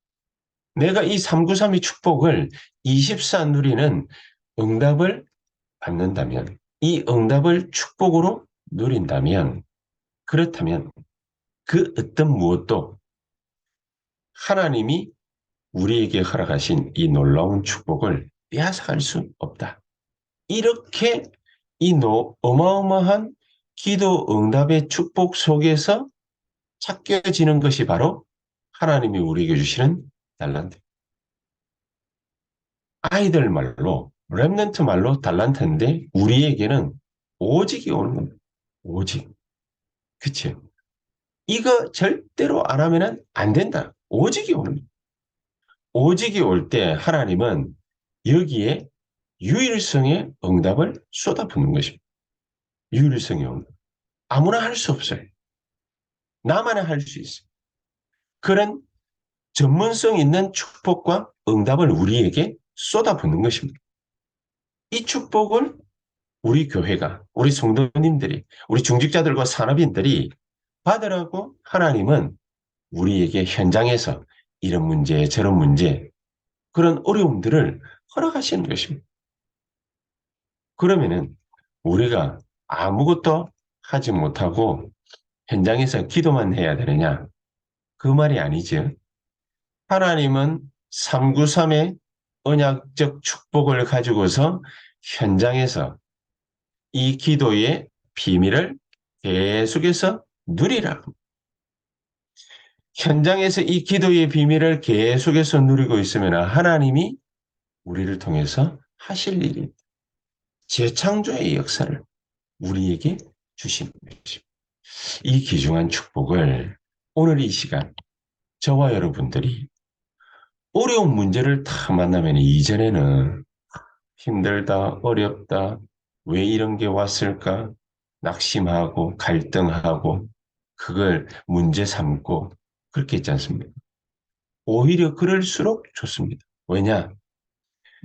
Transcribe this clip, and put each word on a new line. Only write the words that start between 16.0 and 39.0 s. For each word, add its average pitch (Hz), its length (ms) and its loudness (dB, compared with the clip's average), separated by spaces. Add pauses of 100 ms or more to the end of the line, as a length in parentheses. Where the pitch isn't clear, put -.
허락하신 73 760 -2
이 82 140 0
놀라운 76 540 2
축복을 - 640 -4 (220)
빼앗아갈 165 500 -4
수 - 260 -6 (120)
없다. - 420 -12 (680)
이렇게 226 760 0 (560)
이 175 160 4
노-, 120 480 2
어마어마한 190 920 2 (420)
기도 190 520 0
응답의 139 600 2
축복 180 480 -2
속에서 156 680 2 (760)
찾겨지는 185 800 0
것이 139 260 2
바로 - 400 -2 (460)
하나님이 123 480 0
우리에게 85 360 0
주시는 131 460 0 (340)
달란트. 76 420 -8 (2250)
아이들 170 480 2
말로, 71 640 -4 (160)
렘넌트 202 540 0
말로 120 380 2
달란트인데 113 920 0
우리에게는 117 840 2 (400)
오직이 160 520 0
오는 - 240 -2
겁니다. - 220 -8 (460)
오직. 92 480 -6 (880)